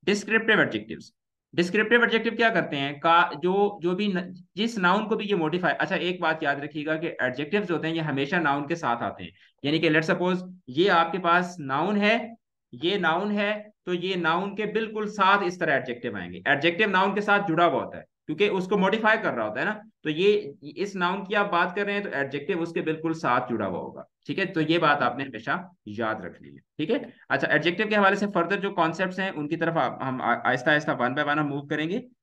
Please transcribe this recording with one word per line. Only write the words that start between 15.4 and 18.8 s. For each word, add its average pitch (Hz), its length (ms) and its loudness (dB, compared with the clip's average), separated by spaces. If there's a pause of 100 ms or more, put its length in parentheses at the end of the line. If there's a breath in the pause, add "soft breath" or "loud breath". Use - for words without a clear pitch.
इस 180 160 -4
तरह 156 140 0
एडजेक्टिव 120 440 -4
आएंगे। 90 300 -10
एडजेक्टिव 170 420 2
नाउन 190 260 2
के 202 60 0
साथ 202 260 2
जुड़ा 165 180 4
हुआ 127 180 2
होता 90 140 -10
है, - 80 -16 (200)
क्योंकि 156 240 0
उसको 190 280 0
मॉडिफाई 214 400 4